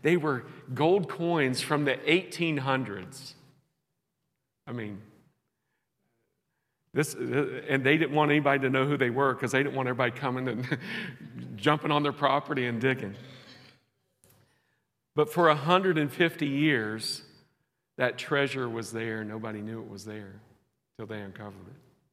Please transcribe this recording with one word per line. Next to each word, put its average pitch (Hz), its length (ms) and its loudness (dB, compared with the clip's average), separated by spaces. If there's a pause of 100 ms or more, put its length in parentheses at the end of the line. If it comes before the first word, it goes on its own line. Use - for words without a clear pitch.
They 170 160 4
were 143 260 0 (300)
gold 165 340 4
coins 156 540 0
from 147 240 2
the 131 120 2 (100)
eighteen 165 500 2
hundreds. 127 760 -4 (1300)
I 127 60 -12
mean, 104 280 -8 (1900)
this, 147 220 0
and 135 680 -2
they 139 140 6
didn't 156 160 0
want 151 180 4
anybody 143 300 4
to 131 100 2
know 131 140 4
who 143 140 2
they 127 100 4
were 131 260 2
'cause 123 180 -4
they 135 100 4
didn't 139 120 -2
want 131 140 -2
everybody 123 220 0
coming 127 360 -4
and 127 320 -4 (380)
<laughs> - 400 -14
jumping 151 340 0
on 147 120 2
their 147 100 0
property 139 540 0
and 117 160 -2
digging. 131 320 0 (2000)
But 151 160 2
for 170 160 6
a 151 60 8
hundred 175 420 4
and 147 160 0
fifty 165 360 0
years, 120 720 0 (720)
that 123 220 0
treasure 135 500 0
was 113 240 -6
there. 113 320 -4
Nobody 107 380 -8
knew 113 180 -10
it 110 80 -14
was 101 160 -14
there 104 300 -14 (640)
till 110 80 -10
they 107 140 -8
uncovered 98 460 -14
it. - 140 -20 (320)